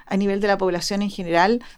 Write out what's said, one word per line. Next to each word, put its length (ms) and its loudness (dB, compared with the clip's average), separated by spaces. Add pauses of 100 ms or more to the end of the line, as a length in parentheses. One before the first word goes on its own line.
a 100 -2
nivel 240 0
de 60 0
la 100 2
población 460 -2
en 80 -4
general 520 2 (140)